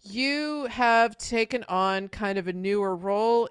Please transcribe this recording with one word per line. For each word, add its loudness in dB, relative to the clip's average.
you -4
have 2
taken -2
on 0
kind -4
of -4
a -4
newer 0
role 2